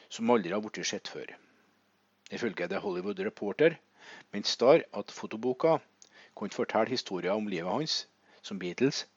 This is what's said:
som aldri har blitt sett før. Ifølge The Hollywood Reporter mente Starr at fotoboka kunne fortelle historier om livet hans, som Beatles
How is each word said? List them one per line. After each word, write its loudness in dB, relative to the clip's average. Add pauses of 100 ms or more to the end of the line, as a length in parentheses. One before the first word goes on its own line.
som 0
aldri 2
har -2
blitt -8
sett -6
før. -12 (960)
Ifølge -4
The -2
Hollywood -4
Reporter 2 (560)
mente -4
Starr 6
at -6
fotoboka 0 (500)
kunne -8
fortelle 2
historier -2
om -2
livet -2
hans, -2 (420)
som -8
Beatles 0 (120)